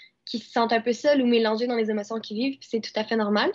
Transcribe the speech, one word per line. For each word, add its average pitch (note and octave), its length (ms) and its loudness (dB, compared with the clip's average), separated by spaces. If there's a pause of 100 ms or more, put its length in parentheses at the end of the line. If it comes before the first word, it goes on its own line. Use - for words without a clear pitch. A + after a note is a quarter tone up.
(240)
qui - 140 -6
se - 120 -18
sentent A#3 240 0
un A3+ 60 4
peu A#3+ 120 0
seuls C#4+ 300 2
ou B3 40 2
mélangés A3+ 400 2
dans B3 100 -2
les A3 140 0
émotions G#3+ 300 -4
qu'ils G#3+ 160 -10
vivent, C4+ 220 -4
puis - 120 -20
c'est A3+ 100 -2
tout - 140 -12
à G#3+ 100 -2
fait A3+ 120 -2
normal. G#3+ 380 2